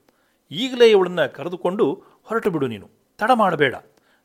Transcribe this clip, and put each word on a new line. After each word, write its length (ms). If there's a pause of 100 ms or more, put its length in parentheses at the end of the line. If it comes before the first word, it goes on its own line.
(500)
ಈಗಲೇ 400
ಇವಳನ್ನ 360
ಕರೆದುಕೊಂಡು 760 (200)
ಹೊರಟು 280
ಬಿಡು 160
ನೀನು, 220 (300)
ತಡ 160
ಮಾಡಬೇಡ. 400 (500)